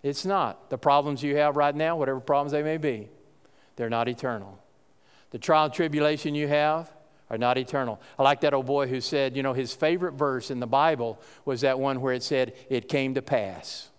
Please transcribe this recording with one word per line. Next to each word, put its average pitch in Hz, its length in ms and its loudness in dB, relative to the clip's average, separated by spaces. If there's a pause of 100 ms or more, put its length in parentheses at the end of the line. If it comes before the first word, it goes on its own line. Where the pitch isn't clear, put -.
It's 143 220 -4
not. 185 460 -2
The 127 80 -4
problems 143 440 4
you 143 140 0
have 147 200 4
right 147 200 2
now, 160 200 0
whatever 135 220 0
problems 143 320 0
they 151 140 0
may 156 140 -2
be, 117 300 -4 (680)
they're 117 140 -4
not 117 180 0
eternal. 110 500 -6 (720)
The 123 80 -12
trial 156 280 4
and 123 80 -4
tribulation 151 600 0
you 147 140 -2
have 151 420 0 (400)
are 113 80 -6
not 123 180 2
eternal. 123 440 -4 (180)
I 135 60 4
like 139 160 6
that 143 120 4
old 135 140 0
boy 139 220 0
who 127 120 -4
said, 135 360 -2
you 135 80 -4
know, 135 80 0
his 123 200 -4
favorite 170 420 0
verse 135 360 -2
in 127 80 -4
the 120 80 -4
Bible 120 540 2 (240)
was 127 160 -4
that 131 180 2
one 135 220 -2
where 131 120 0
it 123 120 -4
said, 127 280 0 (160)
"It 123 200 -2
came 135 260 0
to 131 80 -2
pass." 98 760 -6